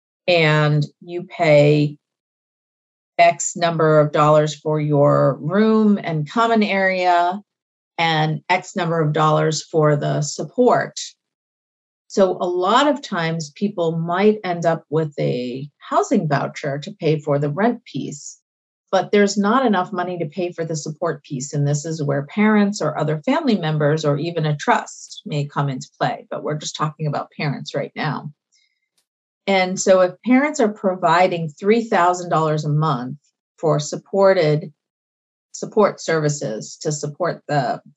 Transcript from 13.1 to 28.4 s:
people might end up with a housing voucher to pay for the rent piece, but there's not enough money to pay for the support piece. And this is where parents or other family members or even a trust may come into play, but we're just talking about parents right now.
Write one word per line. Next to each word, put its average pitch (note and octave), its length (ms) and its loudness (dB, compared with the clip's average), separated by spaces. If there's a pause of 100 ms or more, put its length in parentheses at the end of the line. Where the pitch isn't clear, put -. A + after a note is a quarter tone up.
people E3 420 -2
might F#3 460 2
end F3 240 -2
up E3 240 -2
with D#3 260 -2
a C#3 500 -4 (120)
housing C#4 480 0
voucher C#3 500 -4
to D3 220 -12
pay D#3 200 0
for C#3+ 200 -2
the C#3+ 100 -2
rent G3+ 360 -2
piece, - 540 -12 (520)
but F#3+ 200 0
there's G3+ 260 4
not A3+ 280 2
enough F#3 260 0
money F3+ 280 -4
to E3+ 60 -4
pay F3 280 -6
for E3+ 100 -6
the D#3+ 120 -6
support D#3 480 -6
piece. C#3 300 -10
And C#3+ 140 0
this D3 160 -2
is D#3+ 180 -6
where C#3+ 260 -4
parents G#3 540 0
or - 160 -4
other D#3 260 -2
family C4+ 340 0
members D#3 480 0
or C#3+ 120 0
even E3 280 -4
a D3 100 0
trust - 680 -4
may D3 200 -4
come C#3+ 220 -4
into C3+ 220 -8 (100)
play, C3 300 -4
but - 140 -10
we're D3+ 140 -4
just - 200 -10
talking D3+ 300 -4
about C#3 240 -6
parents D3 440 -6
right B2 200 -6
now. D3 360 -6 (1120)